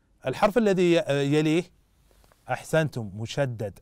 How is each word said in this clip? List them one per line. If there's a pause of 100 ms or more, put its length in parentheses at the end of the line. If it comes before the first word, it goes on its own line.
(260)
الحرف
الذي
ي-،
يليه، (880)
أحسنتم،
مشدد.